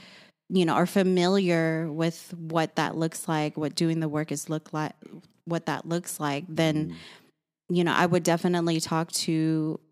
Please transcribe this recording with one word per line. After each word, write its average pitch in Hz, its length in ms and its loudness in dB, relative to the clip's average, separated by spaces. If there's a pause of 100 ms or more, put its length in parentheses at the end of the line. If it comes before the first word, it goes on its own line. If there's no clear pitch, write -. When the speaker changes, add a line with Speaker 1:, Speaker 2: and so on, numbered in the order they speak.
(500)
Speaker 1:
you 180 160 4
know, 156 80 2
are 160 120 4
familiar 175 1040 2
with 165 460 -4
what 160 400 -2
that - 200 0
looks 165 320 -4
like, 151 280 -2
what 151 180 -4
doing 165 260 0
the 160 80 -2
work 151 240 -4
is 147 180 -8
look 156 240 -6
like, 156 180 -4 (520)
what 165 220 -4
that 143 220 -4
looks 170 320 -6
like, 147 280 -2
then, 156 400 0
Speaker 2:
Mm. 82 60 -10 (840)
Speaker 1:
you 175 80 4
know, 165 80 2
I - 140 4
would 175 160 4
definitely 170 580 2
talk 165 300 -2 (160)
to 160 540 0 (120)